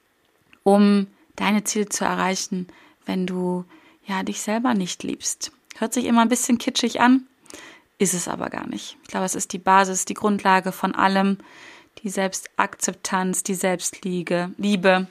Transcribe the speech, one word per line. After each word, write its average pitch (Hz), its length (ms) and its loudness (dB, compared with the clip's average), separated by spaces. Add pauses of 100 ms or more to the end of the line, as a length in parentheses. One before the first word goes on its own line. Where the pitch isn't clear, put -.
(640)
um 196 440 6 (280)
deine 202 280 0
Ziele 208 260 -2
zu - 160 -2
erreichen, 185 640 -2 (380)
wenn 190 200 -2
du, 180 400 -2 (400)
ja, 190 180 -6
dich 202 180 -8
selber 233 320 0
nicht 185 300 -4
liebst. - 480 -6 (260)
Hört 226 160 -4
sich 240 120 -2
immer 233 160 4
ein 226 80 4
bisschen 240 280 2
kitschig 233 440 -2
an, 254 260 4 (720)
ist 185 160 2
es 175 140 -4
aber - 220 -6
gar - 180 -8
nicht. - 360 -10
Ich - 60 -20
glaube, 190 160 -4
es 185 100 -2
ist - 180 -6
die 196 60 -6
Basis, 190 460 4
die - 80 -6
Grundlage 190 580 2
von - 240 -4
allem, 196 440 2 (640)
die 208 60 -4
Selbstakzeptanz, 190 1300 -4
die 196 120 -4
Selbstliebe, 180 1000 -4
Liebe 190 540 2